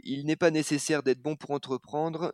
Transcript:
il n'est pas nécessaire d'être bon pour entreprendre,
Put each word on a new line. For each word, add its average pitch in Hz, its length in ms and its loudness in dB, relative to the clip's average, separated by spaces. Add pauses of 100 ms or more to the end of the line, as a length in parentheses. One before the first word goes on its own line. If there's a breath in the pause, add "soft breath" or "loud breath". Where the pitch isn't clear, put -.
il 139 240 -4
n'est 156 80 2
pas 170 160 4
nécessaire 151 500 0
d'être 127 220 2
bon 151 120 -2
pour - 140 -12
entreprendre, 147 840 -2